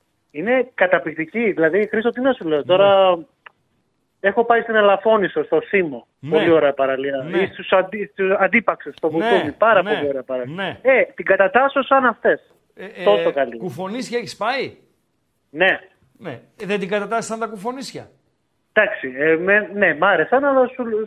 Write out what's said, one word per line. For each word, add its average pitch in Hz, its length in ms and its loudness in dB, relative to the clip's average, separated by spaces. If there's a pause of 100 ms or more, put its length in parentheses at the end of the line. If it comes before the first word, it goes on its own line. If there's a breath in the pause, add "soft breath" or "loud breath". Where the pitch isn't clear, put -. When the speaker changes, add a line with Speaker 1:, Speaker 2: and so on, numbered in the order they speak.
(300)
Speaker 1:
Είναι 240 440 -2
καταπληκτική. 175 760 -2
Δηλαδή, 160 340 2
Χρήστο, 226 240 -2
τι 247 100 -8
να 262 120 0
σου 180 160 -6
λέω, 151 100 0
Speaker 2:
Ναι. 135 60 -4
Speaker 1:
τώρα 190 540 4 (1000)
έχω 202 240 0
πάει 233 180 2
στην 226 120 -4
Ελαφώνησο, 202 720 2
στο 160 160 0
Σίμο. 156 460 -4 (140)
Speaker 2:
Ναι. 139 180 -12
Speaker 1:
Πολύ 170 120 2
ωραία 147 240 4
παραλία. 135 420 -2 (140)
Speaker 2:
Ναι. 170 80 -2
Speaker 1:
Ή 190 80 0
στους - 260 -6
αντι-, 190 400 0
στους 190 260 -2
Αντίπαξους, 185 580 0
στο 165 140 -2
Speaker 2:
Ναι, 165 200 0
Speaker 1:
Βουκούμι. 151 220 0
Πάρα 208 300 4
Speaker 2:
ναι, 208 120 -4
Speaker 1:
πολύ 151 140 -4
ωραία 135 140 -6
παραλία. 127 320 -8
Speaker 2:
ναι. 180 240 -8 (140)
Speaker 1:
Ε, 233 100 4
την - 220 -2
κατατάσσω 196 580 2
σαν 269 220 2
αυτές. 208 500 0 (200)
Speaker 2:
Ε, 185 100 -16
ε, 196 200 -12
Speaker 1:
Τόσο 170 280 2
καλή. 131 240 -2
Speaker 2:
κουφονίσια 185 640 -8
έχεις 196 180 -8
πάει; 214 400 -4 (760)
Speaker 1:
Ναι. 165 300 2 (380)
Speaker 2:
Ναι. 147 220 -12 (200)
Ε, 208 60 -10
δεν 202 120 -2
την 185 100 -6
κατατάσσεις 208 380 -4
σαν 226 120 -8
τα 226 80 -6
κουφονίσια; 220 640 -12 (640)
Speaker 1:
Εντάξει, 196 440 -2
ε, 156 200 2
με, 196 380 0
ναι, 190 200 2
μ' 151 100 0
άρεσαν, 196 400 2
αλλά 269 220 2
σου, 247 180 -8 (220)